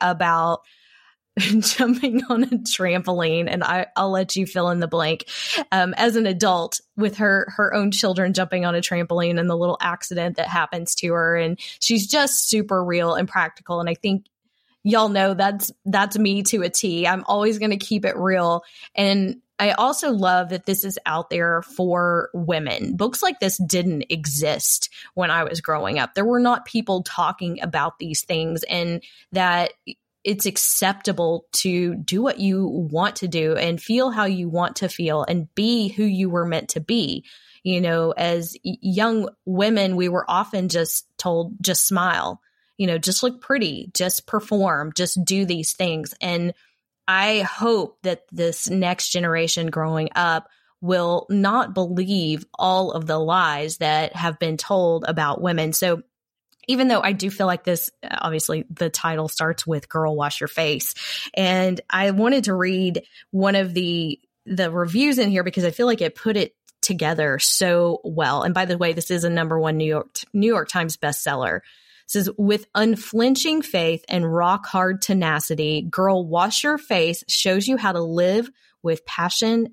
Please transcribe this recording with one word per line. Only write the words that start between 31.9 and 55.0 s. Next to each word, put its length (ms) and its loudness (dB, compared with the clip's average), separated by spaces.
do 260 -2
what 180 0
you 280 2
want 500 -2
to 100 -4
do 280 2
and 260 0
feel 300 0
how 140 0
you 240 -2
want 280 -2
to 120 -2
feel 340 -2
and 320 -2
be 340 2
who 140 -2
you 260 2
were 160 0
meant 240 -4
to 100 -4
be. 460 -2
You 180 0
know, 300 2
as 520 -2
y-, 180 -6
young 480 0
women, 500 2
we 140 2
were 200 -2
often 400 0
just 380 -2
told, 440 -2
"Just 260 0
smile, 520 0
you 100 0
know, 120 0
just 240 -2
look 180 -2
pretty, 540 -2
just 320 -2
perform, 680 0
just 300 0
do 200 0
these 280 -2
things." 480 -4
And 320 -2
I 340 2
hope 640 0
that 180 -2
this 380 -2
next 400 0
generation 640 0
growing 440 -2
up 320 0
will 480 2
not 440 2
believe 720 0
all 320 2
of 160 -4
the 100 0
lies 600 0
that 380 0
have 220 -4
been 180 -2
told 520 2